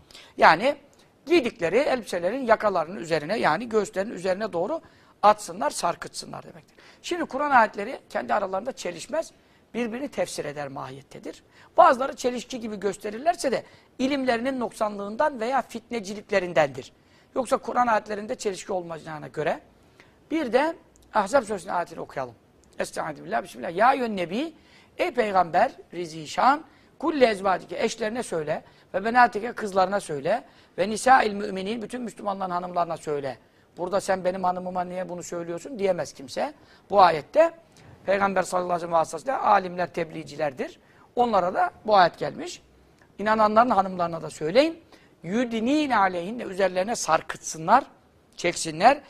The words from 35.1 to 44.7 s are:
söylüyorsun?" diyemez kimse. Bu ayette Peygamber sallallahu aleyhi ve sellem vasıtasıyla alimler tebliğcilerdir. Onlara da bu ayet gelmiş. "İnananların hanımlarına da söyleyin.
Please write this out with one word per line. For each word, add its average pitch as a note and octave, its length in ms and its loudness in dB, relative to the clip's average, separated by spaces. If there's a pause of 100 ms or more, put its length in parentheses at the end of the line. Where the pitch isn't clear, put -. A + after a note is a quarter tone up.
söylüyorsun?" E3+ 560 -10
diyemez F3+ 340 -2
kimse. B3 420 -6 (360)
Bu G3 100 6
ayette F#3 520 6 (540)
Peygamber G3 360 2
sallallahu F3+ 300 -2
aleyhi F3 40 2
ve E3 40 -2
sellem E3+ 120 -8
vasıtasıyla E3 500 0
alimler F3+ 500 2
tebliğcilerdir. D#3 880 -6 (360)
Onlara G#3 380 2
da F4 160 0 (160)
bu G#3+ 100 6
ayet F3 220 6
gelmiş. B3 440 -10 (560)
"İnananların A3 520 4
hanımlarına F3+ 520 0
da D3+ 80 -10
söyleyin. B3+ 500 2 (420)